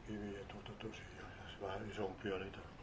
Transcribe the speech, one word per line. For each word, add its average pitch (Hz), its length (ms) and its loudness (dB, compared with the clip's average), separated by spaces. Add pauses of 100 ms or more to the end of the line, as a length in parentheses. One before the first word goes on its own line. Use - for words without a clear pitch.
kiviä 101 400 2
tuota 104 320 -4
tosiaan, - 520 -4 (120)
ja - 160 -6
se 101 80 0
vähän 104 240 2
isompia 98 480 4
niitä 95 180 -2 (240)